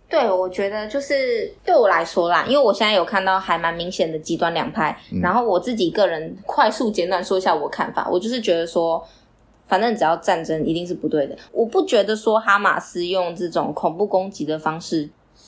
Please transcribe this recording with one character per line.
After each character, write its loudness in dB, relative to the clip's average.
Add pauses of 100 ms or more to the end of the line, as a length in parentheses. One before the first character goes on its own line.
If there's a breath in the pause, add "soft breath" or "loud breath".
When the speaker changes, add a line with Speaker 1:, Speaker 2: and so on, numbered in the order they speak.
Speaker 1:
对， 2
我 0
觉 -2
得 -6
就 -4
是 -2 (100)
对 4
我 6
来 4
说 0
啦， 4
因 2
为 6
我 4
现 2
在 2
有 4
看 -2
到 2
还 -2
蛮 -2
明 -6
显 -2
的 -6
极 -4
端 0
两 -2
派， -2 (140 loud breath)
Speaker 2:
嗯。 -2
Speaker 1:
然 2
后 2
我 2
自 -6
己 0
个 2
人 -4 (120)
快 2
速 -2
简 -2
短 0
说 0
一 2
下 2
我 -2
看 -6
法， -2
我 2
就 -2
是 -4
觉 2
得 0
说， 0 (600 loud breath)
反 2
正 0
只 -2
要 2
战 0
争 -2
一 0
定 -4
是 -4
不 -6
对 0
的。 -12 (160 loud breath)
我 2
不 2
觉 2
得 0
说 2
哈 2
马 2
斯 -6
用 -2
这 -4
种 -2
恐 -2
怖 0
攻 0
击 -8
的 -2
方 -4
式， -4 (380 soft breath)